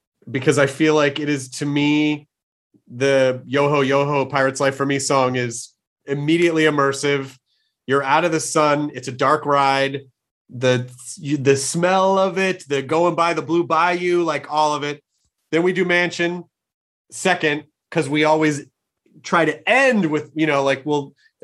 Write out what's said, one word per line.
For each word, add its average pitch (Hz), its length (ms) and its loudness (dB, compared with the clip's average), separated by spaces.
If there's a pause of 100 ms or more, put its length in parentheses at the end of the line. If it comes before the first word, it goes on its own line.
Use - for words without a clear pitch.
(300)
because 131 280 0
I 143 100 4
feel 156 280 2
like 143 240 0
it 151 100 -4
is, 127 200 -4 (100)
to 147 60 -4
me, 147 600 0 (600)
the 131 580 0
Yo 143 240 0
Ho, 143 120 2
Yo 139 240 2
Ho, 139 200 0
Pirate's 135 340 -2
Life 135 160 0
for 139 100 -4
Me 139 140 -2
song 131 360 0
is 120 340 -6 (360)
immediately 160 580 0
immersive. 139 720 0 (480)
You're 139 180 0
out 147 200 2
of 170 80 0
the 160 80 0
sun. 147 540 0
It's 127 160 -12
a - 20 -10
dark 139 340 0
ride. 139 560 0 (480)
The, 127 400 0 (280)
you, 143 200 -4
the 139 200 2
smell 190 600 0
of 190 200 0
it, 190 300 -2
the 139 140 -2
going 160 340 0
by 170 180 0
the 156 80 -4
Blue 160 240 -2
Bayou, 175 580 0
like, 147 280 -4
all 151 220 2
of 143 100 -4
it. 147 200 -8 (480)
Then 160 120 2
we 180 100 2
do 185 100 0
Mansion 175 640 0 (680)
second, 156 540 -2 (260)
'cause 156 160 -2
we 151 160 0
always 151 420 2 (580)
try 170 220 2
to 151 240 -4
end 240 400 4
with, 147 240 -4
you 156 140 0
know, 139 160 0
like, 135 220 -2
we'll 147 280 -2 (300)